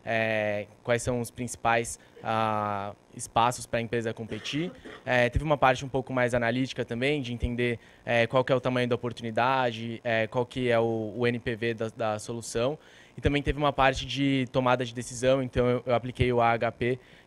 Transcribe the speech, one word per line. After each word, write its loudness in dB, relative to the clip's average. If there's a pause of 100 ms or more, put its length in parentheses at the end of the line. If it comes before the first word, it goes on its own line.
é, 0 (160)
quais 0
são -2
os -6
principais, -2 (200)
ah, -2 (200)
espaços 0
pra -2
empresa -2
competir. -8 (320)
É, 4
teve -2
uma 2
parte 4
um -8
pouco -4
mais 2
analítica -2
também, -2
de -6
entender, -2 (260)
é, 2
qual 4
que -2
é 6
o 0
tamanho 0
da 2
oportunidade, -2
é, 0
qual -2
que -4
é 4
o, 0
o 0
N 0
P -6
V -2
da, -4
da -4
solução. -4 (400)
E -14
também 2
teve -2
uma 2
parte 4
de 0
tomada 2
de -6
decisão, 0
então 0
eu, 0
eu 2
apliquei 0
o 4
A 4
H 0
P, -2 (280)